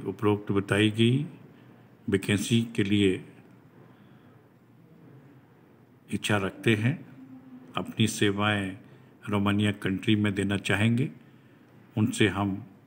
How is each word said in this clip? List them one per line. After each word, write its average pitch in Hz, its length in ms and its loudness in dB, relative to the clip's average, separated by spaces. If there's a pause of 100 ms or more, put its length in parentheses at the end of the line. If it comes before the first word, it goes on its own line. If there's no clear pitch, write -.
उपरोक्त 104 440 0
बताई 101 400 2
गई 120 340 2 (840)
वैकेंसी 104 680 2
के 104 80 0
लिए 98 420 2 (2750)
इच्छा 107 260 0
रखते 101 380 0
हैं, 123 300 -2 (720)
अपनी 107 300 0
सेवाएं 101 680 0 (520)
रोमानिया 104 420 2
कंट्री 95 440 -2
में 104 200 0
देना 98 220 0
चाहेंगे, 113 540 0 (840)
उनसे 107 300 2
हम 98 360 -2 (240)